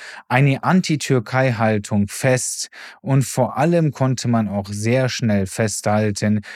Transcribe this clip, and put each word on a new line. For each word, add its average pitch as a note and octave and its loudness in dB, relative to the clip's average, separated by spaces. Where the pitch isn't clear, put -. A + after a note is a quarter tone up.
eine C3+ 2
Anti-Türkei-Haltung A#2+ 0
fest - -2
und C3+ 2
vor A#2+ -2
allem D#3+ 2
konnte C3 -2
man A2+ 2
auch G2 -4
sehr A#2 0
schnell G#2 0
festhalten, G#2+ 0